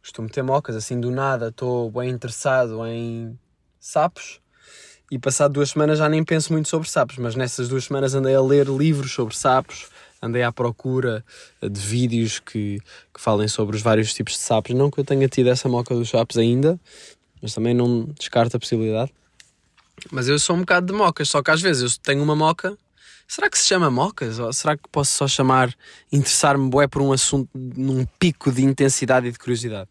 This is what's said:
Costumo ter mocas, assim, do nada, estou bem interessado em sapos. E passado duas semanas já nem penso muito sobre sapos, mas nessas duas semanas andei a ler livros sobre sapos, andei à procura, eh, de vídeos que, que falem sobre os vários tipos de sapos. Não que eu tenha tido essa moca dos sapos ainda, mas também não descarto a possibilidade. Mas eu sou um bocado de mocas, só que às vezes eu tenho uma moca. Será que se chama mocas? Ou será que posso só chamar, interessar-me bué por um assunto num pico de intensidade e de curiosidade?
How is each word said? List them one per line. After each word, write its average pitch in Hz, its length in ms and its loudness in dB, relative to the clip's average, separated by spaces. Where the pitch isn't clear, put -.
Costumo - 280 -10
ter 135 140 -4
mocas, 131 320 0
assim, 120 240 -6
do 120 100 -2
nada, 131 380 -2
estou 120 420 -4
bem 123 200 -4
interessado 120 760 -2
em 117 540 -8
sapos. - 600 -4
E 131 100 -6
passado 139 340 2
duas 143 160 0
semanas 151 300 2
já 151 100 2
nem 156 140 2
penso 160 280 0
muito 156 160 0
sobre 165 220 -2
sapos, 131 280 0
mas 120 180 -4
nessas 123 340 -4
duas 131 160 -2
semanas 135 300 -2
andei 135 180 2
a 135 80 6
ler 135 260 4
livros 139 440 0
sobre 113 260 -4
sapos, - 500 0
andei 120 200 -2
à 120 100 0
procura, 123 720 -2
eh, 98 80 -4
de 101 100 -8
vídeos 113 600 -2
que, 104 400 -6
que - 80 -20
falem 107 260 0
sobre 107 280 -2
os 107 60 -4
vários 110 320 2
tipos - 200 -6
de - 60 -6
sapos. 117 360 0
Não 139 140 4
que 147 100 -4
eu 139 40 -2
tenha 135 240 2
tido 127 220 2
essa 123 200 0
moca 120 240 -2
dos 117 160 -2
sapos 113 280 0
ainda, 131 420 2
mas 110 120 -8
também 117 200 0
não 120 320 2
descarto 117 380 0
a - 20 -2
possibilidade. 110 540 -2
Mas 127 160 -4
eu 147 120 2
sou 170 160 0
um 175 40 0
bocado 180 280 2
de 190 60 -4
mocas, 175 360 2
só 147 120 2
que 156 100 0
às 160 100 2
vezes 151 220 2
eu 120 180 -4
tenho 143 220 0
uma 151 120 2
moca. 170 420 0
Será - 220 -2
que - 80 -2
se - 100 2
chama 175 220 4
mocas? 123 500 -2
Ou 117 140 -4
será 151 220 0
que - 160 -18
posso 139 200 0
só 139 160 0
chamar, 131 460 2
interessar-me 139 580 2
bué 143 180 4
por 139 140 -2
um 139 100 4
assunto 131 440 0
num 131 500 -2
pico 156 320 2
de 127 120 2
intensidade 131 640 2
e 120 40 -4
de 117 80 -16
curiosidade? 113 520 -6